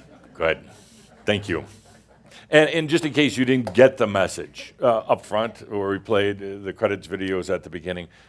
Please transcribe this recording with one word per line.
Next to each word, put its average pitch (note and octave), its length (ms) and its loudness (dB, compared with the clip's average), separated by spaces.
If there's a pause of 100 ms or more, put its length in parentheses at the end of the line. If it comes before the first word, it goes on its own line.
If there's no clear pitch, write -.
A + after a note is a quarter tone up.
(340)
Good. D#2+ 240 -2 (680)
Thank G2+ 240 -2
you. D#2+ 160 -4 (840)
And, D3+ 200 6
and D#3 180 -2
just D#3 160 2
in D3 80 -4
case C#3+ 240 2
you B2+ 80 0
didn't B2 300 0
get B2+ 220 8
the A#2 100 0
message, F#2 760 -4
uh, A#2 180 2
up - 260 -2
front, A2 460 -4
where G2+ 180 -4
we G2 100 -2
played, G2+ 440 -2
uh, G2 220 -12
the F#2+ 80 -6
credits G2 340 -2
videos F#2 460 -4
at F2+ 100 -2
the F2+ 80 -18
beginning, F2 380 -10 (200)